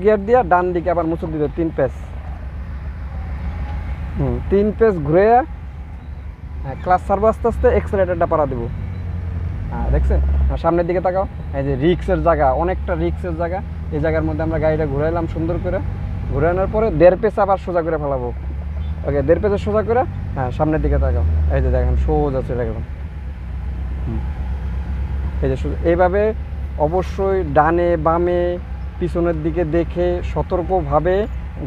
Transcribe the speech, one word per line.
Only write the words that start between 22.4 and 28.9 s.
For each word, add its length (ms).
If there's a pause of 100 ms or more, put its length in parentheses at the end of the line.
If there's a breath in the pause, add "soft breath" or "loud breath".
চলে 200
গেলাম। 160 (1200)
হুম, 160 (1200)
এই 80
যে 100
সোজা। 160 (120)
এইভাবে 320 (680)
অবশ্যই 500 (200)
ডানে 320 (180)
বামে 340 (580)